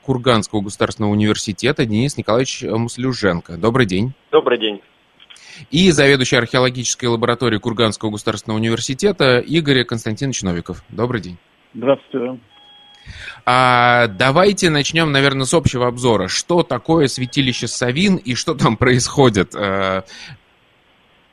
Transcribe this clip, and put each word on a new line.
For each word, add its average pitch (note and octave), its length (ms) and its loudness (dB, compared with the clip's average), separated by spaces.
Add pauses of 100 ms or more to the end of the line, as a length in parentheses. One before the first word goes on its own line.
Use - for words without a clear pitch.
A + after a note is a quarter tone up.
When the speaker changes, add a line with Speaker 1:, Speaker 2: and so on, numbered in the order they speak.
Speaker 1:
Курганского A#2+ 600 0
государственного G#2 500 -2
университета G#2+ 760 0
Денис A2+ 320 -2
Николаевич A#2+ 460 -2
Муслюженко. G#2+ 960 -2
Добрый A#2 280 2
день. G2+ 280 -2 (180)
Speaker 2:
Добрый C#3+ 260 2
день. G#2+ 240 -6 (880)
Speaker 1:
И F3 220 4
заведующий C#3 460 4
археологической B2 720 -2
лабораторией A#2 500 0
Курганского A2 500 -2
государственного G#2+ 480 -4
университета B2 840 0
Игорь C#3 440 0
Константинович A#2 580 -6
Новиков. F2 480 -6
Добрый A#2+ 320 -4
день. F2 160 -16 (380)
Speaker 3:
Здравствуйте. B2+ 640 -4 (1040)
Speaker 1:
А, B2 640 4
давайте D#3+ 640 2
начнём, D#3 400 0
наверное, C3+ 340 2
с B2 80 -2
общего B2+ 320 2
обзора. A#2+ 420 0
Что E3+ 360 0
такое D3+ 420 0
святилище B2+ 600 -2
Савин D#3 480 0
и B2+ 180 -6
что D3+ 220 -4
там C#3 200 2
происходит? B2 800 2
Э, F#2+ 480 -2 (1300)